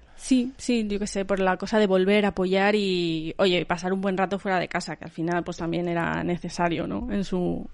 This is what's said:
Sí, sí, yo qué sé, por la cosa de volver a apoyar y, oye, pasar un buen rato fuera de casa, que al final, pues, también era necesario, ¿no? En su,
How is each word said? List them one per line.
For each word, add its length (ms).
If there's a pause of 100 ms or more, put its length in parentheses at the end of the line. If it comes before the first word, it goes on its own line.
(160)
Sí, 420
sí, 280
yo 120
qué 80
sé, 180
por 160
la 160
cosa 220
de 80
volver 400
a 40
apoyar 440
y, 640
oye, 260
pasar 300
un 80
buen 160
rato 200
fuera 200
de 100
casa, 280
que 80
al 80
final, 320
pues, 120
también 320
era 360
necesario, 640
¿no? 240
En 140
su, 500